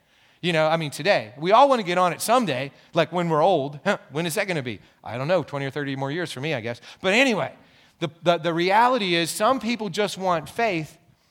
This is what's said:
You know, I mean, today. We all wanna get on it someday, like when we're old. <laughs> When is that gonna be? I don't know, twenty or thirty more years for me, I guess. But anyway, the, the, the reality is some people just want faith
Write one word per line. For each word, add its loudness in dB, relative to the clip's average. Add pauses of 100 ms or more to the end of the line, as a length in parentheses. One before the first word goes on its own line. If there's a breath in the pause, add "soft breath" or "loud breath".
(400 soft breath)
You 0
know, 4
I 2
mean, -2
today. 0
We 0
all 8
wanna 0
get -2
on 2
it -8
someday, 0 (200 loud breath)
like 0
when -2
we're 2
old. 2
<laughs> -2
When -4
is -6
that -2
gonna -2
be? -8 (240 soft breath)
I -10
don't -6
know, 2
twenty -8
or -6
thirty -6
more -4
years -6
for -12
me, -4
I -4
guess. -8 (200 loud breath)
But 2
anyway, 2 (480 soft breath)
the, -4 (140)
the, 2
the -2
reality 2
is 0
some 0
people -4
just -2
want -2
faith -4 (320 soft breath)